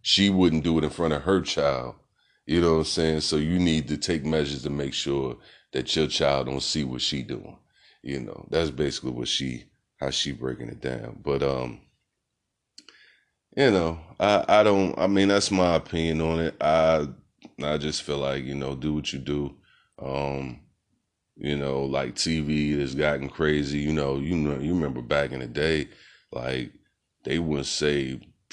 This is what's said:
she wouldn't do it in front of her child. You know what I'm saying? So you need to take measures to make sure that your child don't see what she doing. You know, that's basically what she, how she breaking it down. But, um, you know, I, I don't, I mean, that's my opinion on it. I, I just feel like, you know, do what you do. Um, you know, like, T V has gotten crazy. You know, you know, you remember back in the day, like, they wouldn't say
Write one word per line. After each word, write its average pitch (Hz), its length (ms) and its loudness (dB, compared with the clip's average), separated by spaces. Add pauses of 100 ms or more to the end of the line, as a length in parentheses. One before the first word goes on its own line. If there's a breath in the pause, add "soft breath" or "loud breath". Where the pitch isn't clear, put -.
she 101 280 4
wouldn't 85 340 4
do 82 140 2
it 76 60 2
in 73 60 -2
front 82 240 0
of 71 80 -2
her 92 180 4
child. 69 540 -2 (520)
You 85 140 2
know 85 120 6
what 80 80 6
I'm 78 40 0
saying? 80 380 2
So - 140 0
you 80 220 2
need 80 300 2
to 76 80 -2
take 76 300 -2
measures 73 380 -2
to 71 60 -4
make 71 220 -4
sure 67 460 -4 (340 loud breath)
that 65 240 -2
your 78 100 2
child 69 400 2
don't 67 160 -4
see 78 220 -2
what 64 160 -6
she 67 220 -2
doing. 57 340 -12 (460 soft breath)
You 67 180 -6
know, 50 300 -12
that's 80 180 2
basically 67 440 -4
what 60 160 -6
she, 64 360 -4 (340)
how 67 120 -4
she 71 220 -4
breaking 60 360 -8
it 58 140 -12
down. 57 420 -8
But, 69 180 0
um, 64 380 -4 (1800 soft breath)
you 135 140 6
know, 82 280 2 (220)
I, 101 260 4
I 107 160 8
don't, 98 360 4
I 90 80 2
mean, 98 220 6
that's 101 220 4
my 90 260 4
opinion 82 440 0
on 80 200 0
it. 82 200 -2
I, 80 480 4 (540)
I 76 160 -2
just 73 240 -4
feel 71 160 -4
like, 67 260 -4
you 69 100 -6
know, 69 200 -6
do 76 180 -4
what 76 180 -4
you 71 100 -8
do. 71 360 -4 (420 soft breath)
Um, 69 640 -6 (760)
you 73 200 -2
know, 69 280 -2
like, 67 300 -4
T 80 260 -2
V 73 380 0
has 67 160 -4
gotten 71 360 0
crazy. 73 480 0
You 76 160 0
know, 69 240 0
you 82 180 -2
know, 73 240 0
you 80 140 0
remember 69 260 -2
back 67 320 -2
in 64 80 -8
the 62 60 -8
day, 76 420 0 (420 loud breath)
like, 62 420 -6 (520)
they 76 140 -2
wouldn't 76 300 -2
say 71 520 -2 (320)